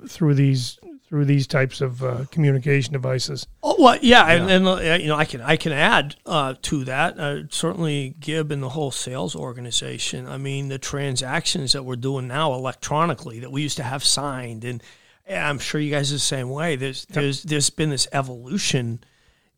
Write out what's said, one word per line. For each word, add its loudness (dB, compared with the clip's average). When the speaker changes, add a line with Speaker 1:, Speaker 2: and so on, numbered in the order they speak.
Speaker 1:
through 2
these, 2
through 0
these 4
types 0
of, -4
uh, -2
communication 2
devices. -4
Speaker 2:
Oh, 0
well, 10
yeah, 10
and, 6
Speaker 3:
Yeah. 8
Speaker 2:
and, 6
uh, 2
you -2
know, 2
I 2
can, -6
I 2
can -4
add, 2
uh, 0
to -2
that. -2
Uh, -4
certainly -4
Gib -4
and -4
the -6
whole -4
sales -6
organization. -6
I -10
mean, -6
the -8
transactions -2
that -2
we're -6
doing -4
now 0
electronically -2
that -12
we -2
used -2
to -4
have -6
signed, -2
and, -6
and -4
I'm -2
sure -4
you 0
guys 0
are -2
the -2
same -2
way. -2
There's, -6
Speaker 1:
Yep. -16
Speaker 2:
there's, 0
there's 0
been 0
this -2
evolution -2